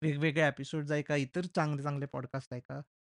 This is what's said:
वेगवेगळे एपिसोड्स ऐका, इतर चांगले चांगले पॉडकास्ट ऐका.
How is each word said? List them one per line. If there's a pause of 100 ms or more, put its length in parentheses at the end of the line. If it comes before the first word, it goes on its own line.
वेगवेगळे
एपिसोड्स
ऐका,
इतर
चांगले
चांगले
पॉडकास्ट
ऐका. (240)